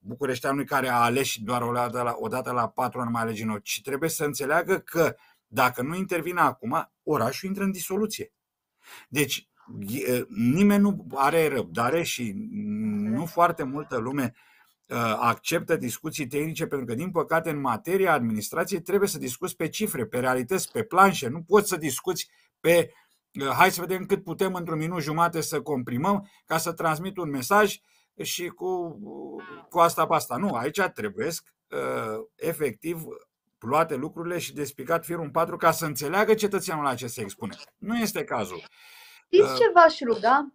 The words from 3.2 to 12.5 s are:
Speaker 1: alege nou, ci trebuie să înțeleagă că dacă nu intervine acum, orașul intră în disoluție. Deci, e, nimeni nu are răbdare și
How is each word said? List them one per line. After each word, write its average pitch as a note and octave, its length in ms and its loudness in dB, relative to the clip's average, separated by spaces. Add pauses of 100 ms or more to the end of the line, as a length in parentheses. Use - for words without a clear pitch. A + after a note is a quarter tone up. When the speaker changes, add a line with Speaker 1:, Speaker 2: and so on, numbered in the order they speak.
Speaker 1:
alege A2 220 -4
nou, G#2+ 140 -2
ci - 240 -8
trebuie C#3 280 -2
să D#3+ 140 -4
înțeleagă D#3 540 0
că D#3+ 360 2 (320)
dacă B2 360 2
nu D3 140 -2
intervine F3 440 -2
acum, C#3 500 0 (120)
orașul C3+ 460 0
intră G3 160 -4
în F#3+ 60 2
disoluție. G3+ 640 -4 (760)
Deci, - 400 -2 (400)
e, B2 400 0
nimeni E3+ 540 4
nu G3+ 320 2
are D3 340 4
răbdare A#2+ 540 0
și A#2+ 320 -4 (680)